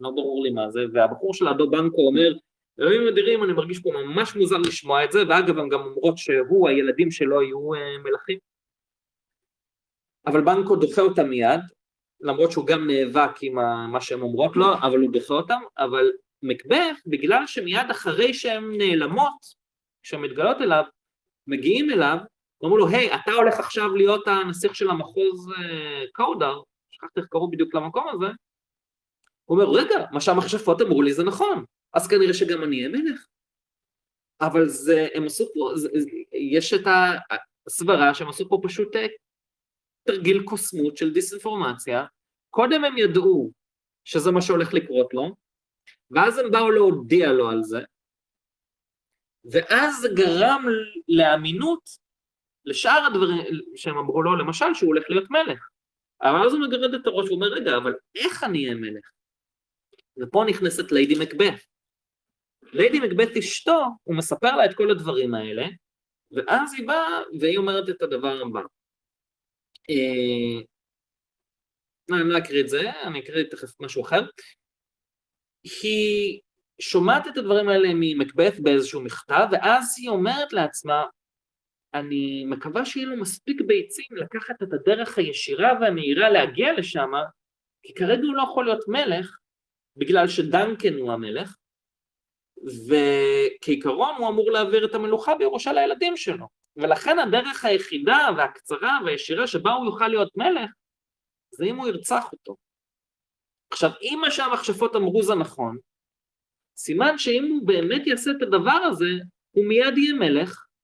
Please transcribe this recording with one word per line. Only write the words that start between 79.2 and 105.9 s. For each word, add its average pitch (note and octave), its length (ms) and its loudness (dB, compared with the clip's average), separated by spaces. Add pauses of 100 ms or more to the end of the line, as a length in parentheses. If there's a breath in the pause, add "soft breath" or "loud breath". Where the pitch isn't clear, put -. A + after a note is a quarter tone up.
ואז A#3+ 460 2
היא B3 100 -10
אומרת A#3+ 440 -2
לעצמה, D3+ 520 -2 (920)
"אני C#3 500 -6
מקווה D#3 400 -6
שיהיה C4 220 -8
לו B3+ 100 -8
מספיק B3 440 -6
ביצים G#3 500 0
לקחת A3 520 -10
את F#3 100 -6
הדרך G#3+ 460 0
הישירה E3 640 0
והמהירה F3+ 500 2
להגיע E3+ 420 2
לשם, D#3+ 380 -4 (720)
כי - 120 -20
כרגע A3+ 280 0
הוא C#4+ 120 -2
לא C4+ 80 0
יכול B3+ 220 -2
להיות A3 240 -2
מלך, G3+ 500 -4 (580)
בגלל E3+ 320 2
שדנקן F3+ 680 0
הוא B2 180 -4
המלך, A#2 440 -8 (1300)
וכעיקרון C#3+ 1300 2
הוא A3+ 100 -2
אמור G#3+ 220 0
להעביר G#3+ 340 2
את A3 100 -4
המלוכה A3 400 0
בירושה D4 380 -2
לילדים C#4+ 440 0
שלו, C#3+ 300 -8 (300)
ולכן A#3+ 420 2
הדרך B3 460 0
היחידה G#3 720 2
והקצרה D3+ 680 -2
והישירה E3 420 -4
שבה G#3+ 260 0
הוא B3 140 -2
יוכל A3 220 -2
להיות G#3+ 280 0
מלך, B3 340 -2 (800)
זה - 140 -8
אם A#3 120 -4
הוא B3+ 120 -6
ירצח - 440 -4
אותו." - 240 -18 (1120)
עכשיו, E3 200 0 (120)
אם D4 180 -6
מה D#4 100 0
שהמכשפות A#3 640 -2
אמרו G3+ 260 2
זה G3+ 120 0
נכון, B2+ 440 -6 (1000)